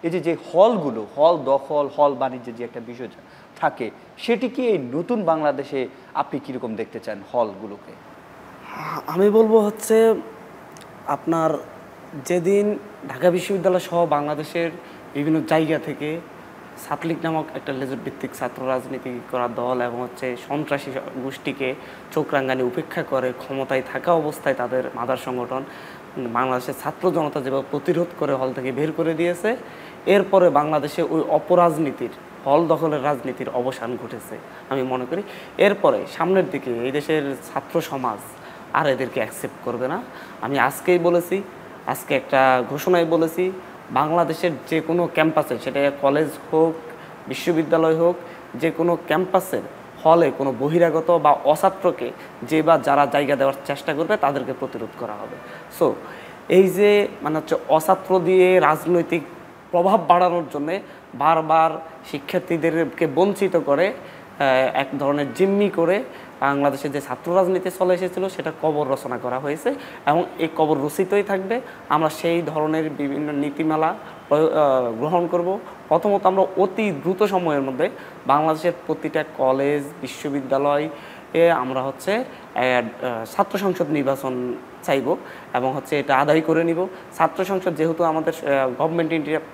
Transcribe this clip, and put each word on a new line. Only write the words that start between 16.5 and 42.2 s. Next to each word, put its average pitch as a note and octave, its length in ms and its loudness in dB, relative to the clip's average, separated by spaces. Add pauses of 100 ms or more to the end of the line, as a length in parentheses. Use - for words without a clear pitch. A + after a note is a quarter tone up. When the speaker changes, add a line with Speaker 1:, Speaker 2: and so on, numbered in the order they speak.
Speaker 2:
ছাত্রলীগ D#3+ 360 -4
নামক D#3+ 220 -2 (100)
একটা C#3+ 180 -8
লেজুর C3 320 -6
ভিত্তিক C3 340 -8
ছাত্র C3 280 -6
রাজনীতি B2+ 520 -4 (120)
করা B2 240 0
দল B2 260 -2
এবং A#2+ 200 -4
হচ্ছে B2 360 -8 (100)
সন্ত্রাসী C#3 440 -4 (320)
গোষ্ঠীকে C3+ 520 -6 (380)
চোখ D3+ 200 -2
রাঙানি C3 300 0
উপেক্ষা D3 400 -4
করে B2+ 340 -2
ক্ষমতায় C3+ 440 -4 (120)
থাকা C#3+ 200 0
অবস্থায় D3 420 0
তাদের B2+ 280 -2 (120)
মাদার A#2+ 220 -2
সংগঠন B2+ 460 -6 (540)
বাংলাদেশের B2 560 -2 (100)
ছাত্র E3+ 280 -2
জনতা D#3 300 -2
যেভাবে C3+ 300 -2
প্রতিরোধ E3 360 0 (120)
করে C#3+ 140 0
হল C3 200 -2
থেকে C3 180 -6
বের D3 200 -2
করে D#3+ 220 -2
দিয়েছে, F3 420 -2 (500)
এরপরে F#3+ 440 6
বাংলাদেশে D3+ 540 2
ওই D#3 260 0
অপরাজনীতির, D#3 800 2 (360)
হল D3+ 220 4
দখলের D3+ 360 0
রাজনীতির C3 460 -4
অবসান B2 540 -4
ঘটেছে A2+ 340 -12 (320)
আমি C3+ 140 0
মনে B2+ 260 -2
করি। F#3+ 140 -4 (340)
এরপরে F3 480 4 (120)
সামনের F3 320 2
দিকে C3 220 -4
এই A#2+ 200 -2
দেশের C#3+ 440 -2 (180)
ছাত্র D#3 280 -2
সমাজ B2+ 360 -4 (560)
আর D3+ 140 2
এদেরকে C3 320 -2
অ্যাকসেপ্ট - 460 -8
করবে A#2+ 220 -4
না। F3+ 140 -4 (400)
আমি B2+ 180 -2
আজকেই C#3+ 400 2
বলেছি, F3 440 2 (440)
আজকে - 280 -4
একটা C3 540 4